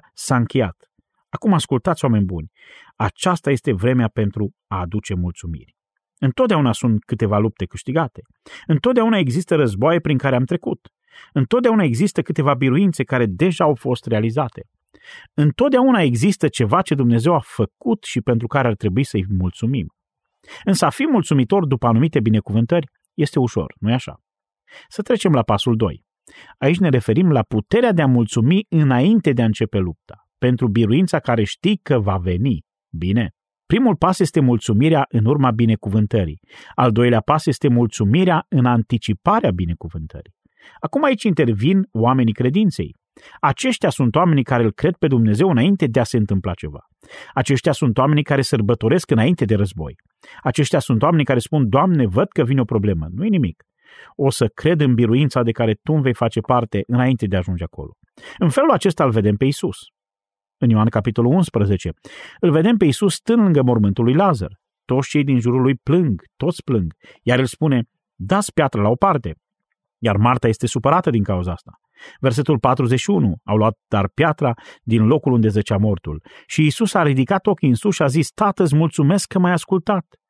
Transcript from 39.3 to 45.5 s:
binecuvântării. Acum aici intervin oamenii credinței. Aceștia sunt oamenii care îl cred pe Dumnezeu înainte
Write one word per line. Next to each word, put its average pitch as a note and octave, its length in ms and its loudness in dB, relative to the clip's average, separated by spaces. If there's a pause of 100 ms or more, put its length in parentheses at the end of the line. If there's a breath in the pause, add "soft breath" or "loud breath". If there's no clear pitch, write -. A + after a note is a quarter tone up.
binecuvântării. E2 800 -8 (460 soft breath)
Acum - 240 -4
aici C4+ 200 0
intervin C#3+ 680 0
oamenii A#2 420 2
credinței. D3+ 640 -2 (460 loud breath)
Aceștia G#3 480 0
sunt B2 260 -2
oamenii D#3 280 2
care A#2+ 200 0
îl A2 80 2
cred D#3 240 -2
pe D#3+ 120 -2
Dumnezeu A#2 420 2
înainte E3 360 2